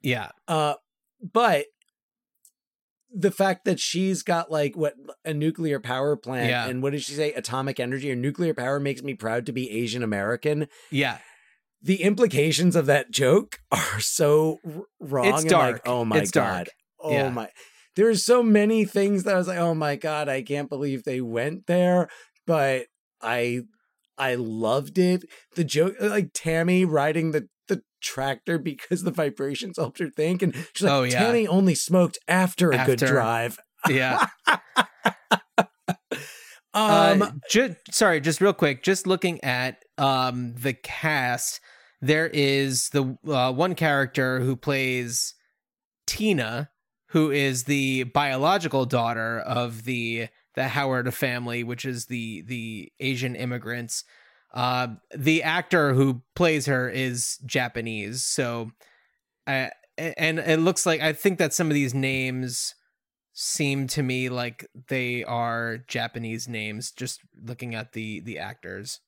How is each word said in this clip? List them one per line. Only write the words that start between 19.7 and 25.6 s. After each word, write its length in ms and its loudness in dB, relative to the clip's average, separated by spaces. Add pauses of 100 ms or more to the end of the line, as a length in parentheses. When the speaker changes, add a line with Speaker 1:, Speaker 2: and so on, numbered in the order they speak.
Speaker 2:
my 220 -2
God, 340 -4
I 120 -2
can't 280 -6
believe 340 -4
they 180 -4
went 460 -4
there." 400 4 (380)
But 420 0 (340)
I, 400 0 (560)
I 180 0
loved 600 -2
it. 260 2 (320)
The 80 0